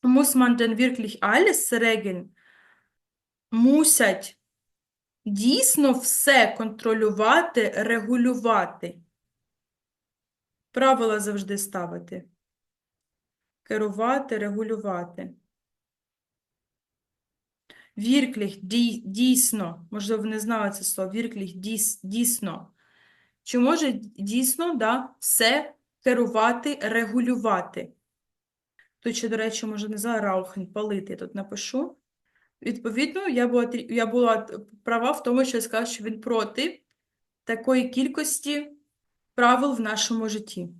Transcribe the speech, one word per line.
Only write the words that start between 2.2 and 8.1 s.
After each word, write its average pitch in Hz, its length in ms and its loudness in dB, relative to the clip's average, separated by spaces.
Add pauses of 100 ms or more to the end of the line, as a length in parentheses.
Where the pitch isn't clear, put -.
Мусять 240 920 4 (840)
дійсно 262 680 4
все 254 640 4
контролювати, 220 1200 2
регулювати. 226 1300 0 (1700)